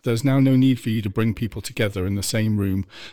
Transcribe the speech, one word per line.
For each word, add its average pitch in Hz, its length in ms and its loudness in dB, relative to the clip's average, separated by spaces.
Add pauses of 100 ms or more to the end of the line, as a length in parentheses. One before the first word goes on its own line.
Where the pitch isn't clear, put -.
There's 117 200 -2
now 135 160 2
no 135 160 4
need 127 240 4
for - 100 -6
you 110 120 -2
to 104 80 -4
bring 110 240 0
people 110 280 -6
together 101 440 -4
in 98 100 -2
the 101 60 -4
same 110 360 0
room 98 280 0 (280)